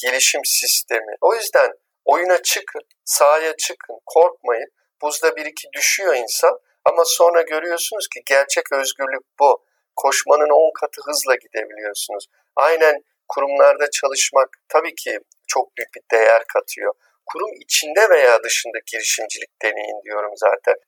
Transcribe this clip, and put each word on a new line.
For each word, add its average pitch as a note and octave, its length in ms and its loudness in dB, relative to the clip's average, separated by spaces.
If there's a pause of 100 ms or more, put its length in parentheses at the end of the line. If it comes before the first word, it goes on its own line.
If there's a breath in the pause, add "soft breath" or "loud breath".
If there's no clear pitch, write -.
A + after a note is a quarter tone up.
gelişim B2+ 420 0
sistemi. - 760 -2
O F#3 140 4
yüzden G3 360 2 (340)
oyuna F3 360 2
çıkın, - 400 -6 (240)
sahaya D#3 520 2
çıkın, - 380 -10 (100)
korkmayın. C#3+ 640 0 (320)
Buzda D3+ 340 -2
bir D3+ 100 -8
iki D3+ 280 -14
düşüyor F#3+ 420 0
insan B2 440 -2 (260)
ama E3+ 200 4
sonra E3+ 360 4
görüyorsunuz E3 720 -6
ki - 120 -18
gerçek C#3 460 0
özgürlük C3+ 520 -4 (160)
bu. C#3 240 4 (320)
Koşmanın C#3 540 2
on D3+ 300 4
katı D3 260 -10
hızla C#3+ 300 -4
gidebiliyorsunuz. G#2+ 920 -10 (300)
Aynen D#3 480 2 (240)
kurumlarda C#3 640 2
çalışmak C3+ 600 -2 (200)
tabii D#3+ 260 0
ki A2 240 -8 (280)
çok - 300 -4
büyük - 180 -12
bir - 220 0
değer A2+ 260 6 (100)
katıyor. G#2 400 -4 (320)
Kurum G3+ 280 -10
içinde F3 560 0
veya B2 340 6
dışında A2+ 340 -6 (140)
girişimcilik - 680 -8
deneyin G#2+ 420 -4
diyorum G#2 320 -6
zaten. G2+ 400 0 (120)